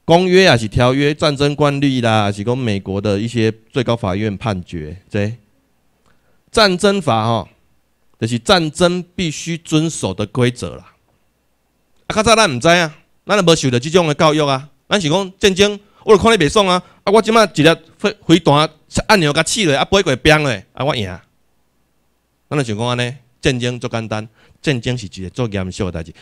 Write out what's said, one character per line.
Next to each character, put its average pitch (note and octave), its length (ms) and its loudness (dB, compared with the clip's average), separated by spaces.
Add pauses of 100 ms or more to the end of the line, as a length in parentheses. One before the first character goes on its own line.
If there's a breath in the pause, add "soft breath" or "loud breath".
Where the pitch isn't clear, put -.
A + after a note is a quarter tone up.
公 F3 200 4
约 F#3 220 4
啊， C3+ 80 4
是 A2+ 120 -2
条 B2+ 260 0
约、 C#3+ 200 0
战 D3+ 220 -2
争 C#3+ 180 0
惯 C#3+ 280 0
例 C3+ 180 0
啦， A2 220 2
还 G2+ 100 -2
是 G#2 100 -8
讲 A#2+ 140 -4
美 A2 240 -4
国 G2 180 -6
的 G2+ 220 -2
一 A#2 80 -4
些 A2+ 240 0 (180)
最 B2+ 140 -2
高 A#2 100 -2
法 F#2+ 220 -4
院 G#2+ 200 -4
判 F#2 280 -6
决 D#2+ 320 -12 (140)
这。 G#2 200 -4 (1200)
战 G3+ 280 2
争 G3+ 240 0
法 A2+ 240 0
吼， A#2 220 -2 (720)
就 B2 80 -4
是 A#2+ 120 -2
战 E3 320 0
争 F3 340 0 (100)
必 F3 160 -4
须 E3 280 -8
遵 D#3+ 320 -2
守 G2 240 -6
的 G#2 120 -6
规 B2 240 -2
则 E2+ 260 -10
啦。 - 180 -20 (1120)
啊， - 80 -8
较 G#3+ 80 0
早 A3 140 4
咱 A3 120 4
毋 B2 100 -4
知 C#3 100 0
啊， E3+ 280 2 (300)
咱 F#3+ 100 0
就 G3+ 60 2
无 E3 120 4
受 D3 160 0
到 A#2+ 80 2
这 C#3 120 -6
种 E3+ 160 2
的 D3 80 0
教 D#3+ 180 4
育 D3+ 140 0
啊。 C#3 220 -4 (200)
咱 G3+ 120 -2
是 D#3+ 80 -2
讲 F#3 300 -2
战 G3+ 140 2
争， G3+ 260 0 (260 soft breath)
我 G#3+ 120 6
就 E3 60 2
看 A3+ 100 4
你 A3+ 40 4
袂 D#3 120 2
爽 G3+ 180 2
啊， F3+ 140 2 (240 soft breath)
啊， G3+ 80 -2
我 A3 100 6
即 G3+ 80 -2
马 A3+ 140 6
一 D3+ 180 -2
粒 D#3+ 140 4 (220)
飞-， - 180 -4 (100)
飞 E3 120 6
弹 D3+ 300 2 (380)
按 G#3+ 120 4
钮 D3+ 140 0
甲 D#3 120 0
刺 - 200 -2
落， C#3 120 2
啊， C#3+ 80 0
飞 G3 180 2
过 D3+ 140 0
边 D3+ 260 2
落， C#3 100 -2 (200)
啊， - 120 -8
我 C#3+ 100 -2
赢。 A2 120 -6 (1400)
咱 C#3 80 -6
就 C#3+ 80 0
想 A2 120 -6
讲 A#2 120 -4
安 A#2+ 100 -2
尼， B2 180 -6 (240)
战 C3 200 0
争 B2 180 -6
足 A#2+ 80 -10
简 A2+ 220 -6
单， G#2+ 200 -8 (320 soft breath)
战 C3 200 -2
争 B2 180 -4
是 G#2 80 -12
一 F#2+ 160 -14
个 F2+ 80 -10
足 B2+ 160 -6
严 G2 240 -6
肃 G2 140 -6
的 F2+ 80 -6
代 E2 100 -8
志。 D#2+ 200 -18